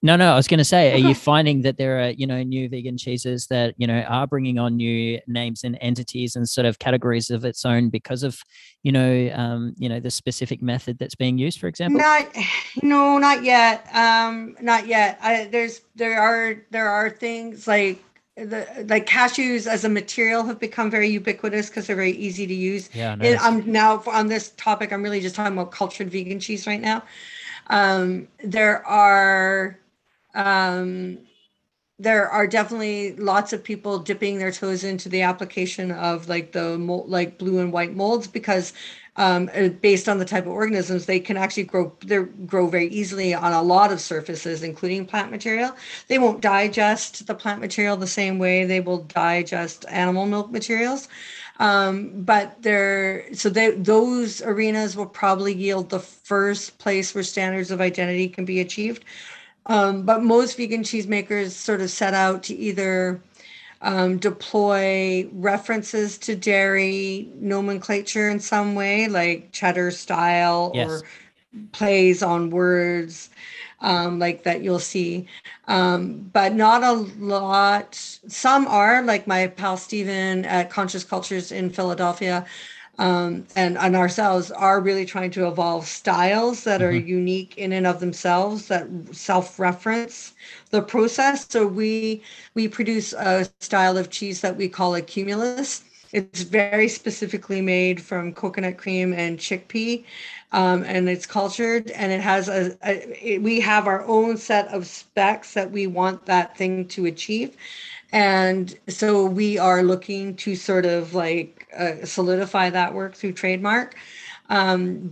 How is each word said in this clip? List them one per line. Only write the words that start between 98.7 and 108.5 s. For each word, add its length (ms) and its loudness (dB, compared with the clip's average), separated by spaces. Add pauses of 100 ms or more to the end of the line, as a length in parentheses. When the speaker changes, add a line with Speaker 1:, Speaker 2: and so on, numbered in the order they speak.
Speaker 2:
cream 360 -2
and 260 -4
chickpea, 640 -4 (480)
um, 320 2
and 260 0
it's 160 -4
cultured, 640 -2
and 200 -4
it 100 -2 (100)
has 180 0
a, 340 -2
a, 100 0 (420)
it, 60 -2
we 200 2
have 260 2
our 180 0
own 320 4
set 380 0
of 100 -4
specs 680 -2
that 180 -4
we 160 -2
want 380 0
that 320 0
thing 320 -2
to 160 -4
achieve. 500 -4 (560)
And 640 4 (120)